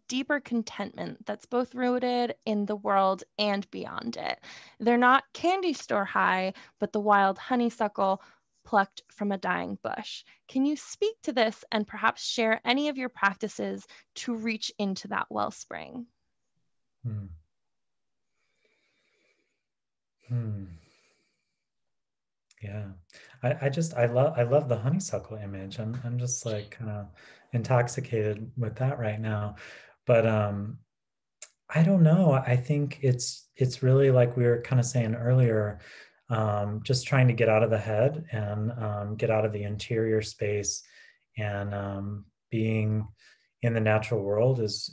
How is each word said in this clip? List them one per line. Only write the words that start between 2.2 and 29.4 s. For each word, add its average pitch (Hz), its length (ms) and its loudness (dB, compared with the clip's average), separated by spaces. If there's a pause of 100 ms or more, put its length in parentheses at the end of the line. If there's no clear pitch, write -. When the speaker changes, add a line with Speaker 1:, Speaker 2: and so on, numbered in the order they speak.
Speaker 1:
in 208 220 0
the 208 80 -2
world 196 480 2 (160)
and 202 320 -2
beyond - 460 -8
it. - 220 -6 (400)
They're 240 180 2
not 247 260 6 (100)
candy 359 400 0
store 208 320 -2
high, 185 480 0 (240)
but - 160 -4
the 208 80 -2
wild 196 380 4
honeysuckle 214 800 -2 (420)
plucked - 460 0
from 202 220 -4
a 196 80 -2
dying 180 420 -4
bush. - 420 -8 (240)
Can 262 160 0
you 294 120 0
speak - 480 -6
to 294 100 -4
this 226 380 -2
and 214 160 -2
perhaps 214 360 -2
share 220 400 0
any 277 260 0
of 262 100 -6
your 254 100 -6
practices 196 760 -4 (280)
to 240 200 -6
reach 220 420 -6
into 196 300 -4
that 196 240 -4
wellspring?" 208 760 -8 (960)
Speaker 2:
Hmm. 104 220 -8 (3000)
Hmm. 104 580 -6 (1800)
Yeah. 101 200 -8 (580)
I, 123 240 0
I - 20 0
just, 160 240 -2
I 120 140 2
love, 120 300 2
I 120 60 4
love 135 240 4
the 117 100 0
honeysuckle 110 600 -2
image. 98 400 -10
I'm, 117 260 -6
I'm 120 140 -4
just, 123 280 -4
like, 107 300 -6
kinda 104 320 -8 (460)
intoxicated 117 1040 0
with 113 200 -4
that 135 200 -2
right 107 220 -2
now. 107 360 -4 (520)